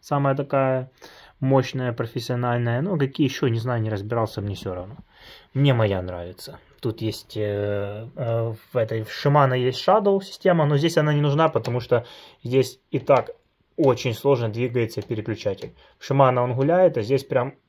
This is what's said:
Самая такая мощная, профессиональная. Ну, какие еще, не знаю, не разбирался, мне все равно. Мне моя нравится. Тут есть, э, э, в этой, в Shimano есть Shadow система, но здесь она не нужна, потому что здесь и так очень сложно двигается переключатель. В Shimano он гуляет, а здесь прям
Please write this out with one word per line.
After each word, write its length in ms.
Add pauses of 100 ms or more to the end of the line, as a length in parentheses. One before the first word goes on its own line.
Самая 340
такая 560 (480)
мощная, 540
профессиональная. 880
Ну, 160
какие 300
еще, 200
не 120
знаю, 220
не 80
разбирался, 520
мне 140
все 180
равно. 240 (560)
Мне 200
моя 280
нравится. 580 (220)
Тут 200
есть, 360
э, 800
э, 380 (200)
в 40
этой, 260
в 60
Shimano 480
есть 300
Shadow 340
система, 440
но 120
здесь 200
она 160
не 80
нужна, 260
потому 320
что 260 (380)
здесь 360 (120)
и 80
так 300 (480)
очень 360
сложно 360
двигается 520
переключатель. 720 (240)
В 120
Shimano 340
он 120
гуляет, 420
а 40
здесь 220
прям 320 (140)